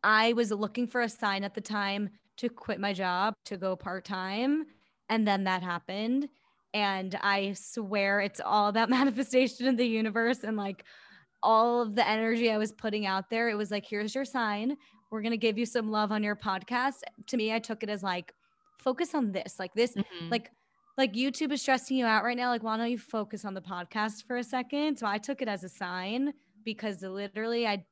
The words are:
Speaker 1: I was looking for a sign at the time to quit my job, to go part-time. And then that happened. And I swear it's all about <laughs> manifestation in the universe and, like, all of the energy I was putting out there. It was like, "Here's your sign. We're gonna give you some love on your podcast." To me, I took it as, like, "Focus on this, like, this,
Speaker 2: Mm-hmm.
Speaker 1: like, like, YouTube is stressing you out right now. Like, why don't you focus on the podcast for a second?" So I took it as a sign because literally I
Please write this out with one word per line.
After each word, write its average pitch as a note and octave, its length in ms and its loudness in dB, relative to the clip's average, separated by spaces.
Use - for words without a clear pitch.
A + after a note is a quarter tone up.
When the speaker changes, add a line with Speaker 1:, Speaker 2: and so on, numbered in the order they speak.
Speaker 1:
I A3 320 6
was A3+ 180 2
looking G#3+ 340 -2
for A#3+ 140 -2
a A#3 80 2
sign G3+ 360 -2
at G3+ 100 -6
the A3 60 -6
time G3+ 500 -2
to A#3+ 120 -2
quit - 320 -6
my G3+ 120 0
job, F#3 420 0
to G3+ 100 -8
go F#3 200 -2
part-time. G3 920 -2
And A3 180 2
then G3 180 4
that F#3 180 0
happened. G#3+ 680 -2
And G3 460 0
I G3 340 2
swear G3+ 640 0
it's G3 240 -4
all G#3 240 4
about A3+ 220 2
<laughs> B3+ 100 6
manifestation B3+ 680 2
in C4 100 4
the A#3+ 100 2
universe A3+ 580 0
and, G#3+ 120 -2
like, G3 280 -6
all A#3 400 6
of G#3+ 120 -2
the A3+ 120 4
energy A3+ 440 2
I G#3+ 80 2
was G#3+ 140 0
putting G#3+ 340 -2
out F#3+ 240 -2
there. A#3 180 2
It G#3+ 80 0
was G#3 140 -2
like, G#3 160 -4
"Here's G#3 280 -4
your C4+ 100 -2
sign. A#3 520 -2
We're A3 120 -6
gonna A#3 140 0
give G#3+ 200 2
you A#3 100 0
some A3+ 240 -2
love G#3+ 220 2
on G#3+ 100 0
your G#3 140 0
podcast." A#3+ 680 -2
To C4 80 -2
me, A3 160 0
I A3+ 80 0
took A3 220 -8
it G#3 60 -6
as, G3+ 140 -4
like, F3+ 320 -4
"Focus C4 360 -2
on A#3+ 180 2
this, - 260 -6
like, F#3 160 -8
this, A#3+ 200 2
Speaker 2:
Mm-hmm. F3 360 -4
Speaker 1:
like, A#3 200 -2
like, C4+ 180 4
YouTube C4 380 0
is C#4+ 100 -2
stressing C4 340 0
you B3 100 2
out G#3+ 180 4
right A#3+ 120 0
now. B3 140 0
Like, A#3 140 0
why A3 120 0
don't A#3 140 0
you A#3+ 80 -2
focus G#3 460 -6
on G3 100 -6
the F#3+ 80 -8
podcast G3 640 -4
for B3 100 -4
a B3 80 -2
second?" C#4 540 -2
So A3+ 80 -4
I G#3 120 0
took C#4 240 -6
it A#3 60 -2
as G3 160 -4
a F#3 40 -10
sign G3 680 -4
because G#3+ 380 -6
literally G#3 640 -4
I G3+ 260 -2